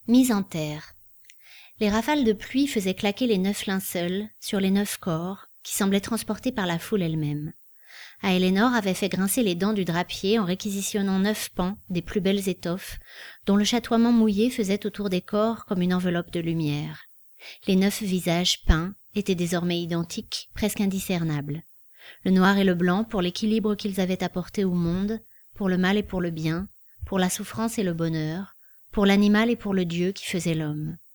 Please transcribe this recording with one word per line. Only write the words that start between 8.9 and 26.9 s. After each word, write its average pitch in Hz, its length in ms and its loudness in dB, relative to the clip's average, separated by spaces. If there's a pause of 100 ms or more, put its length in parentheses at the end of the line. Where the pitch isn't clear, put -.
fait 190 160 -2
grincer 190 320 0
les 185 140 2
dents 196 180 0
du 196 120 0
drapier 180 520 0
en 208 80 0
réquisitionnant 196 720 -2
neuf 208 320 0
pans 185 300 -4 (100)
des 175 140 -2
plus - 180 -4
belles 196 260 0
étoffes, 180 520 -6 (480)
dont 196 80 4
le 208 80 4
chatoiement 233 480 2
mouillé 220 400 4
faisait 202 340 -2
autour 202 240 -4
des 180 120 0
corps 220 440 -2
comme 185 160 0
une 180 120 2
enveloppe 175 380 0
de 175 80 -2
lumière. 160 680 -2 (600)
Les 190 100 2
neuf 196 280 2
visages 180 640 0
peints 175 280 2 (220)
étaient 196 180 0
désormais 175 480 -2
identiques, 170 720 -6
presque 214 280 -2
indiscernables. 165 840 -2 (600)
Le 185 60 0
noir 185 300 6
et 196 40 4
le 190 120 4
blanc 180 280 2
pour 202 200 -2
l'équilibre 214 500 0
qu'ils 196 260 -6
avaient 185 240 0
apporté 180 400 -4
au 180 120 0
monde, 185 440 0 (360)
pour 196 140 -2
le 185 100 2
mal 185 180 2
et 208 60 0
pour 185 180 -4
le 175 80 0
bien, 165 380 -2 (400)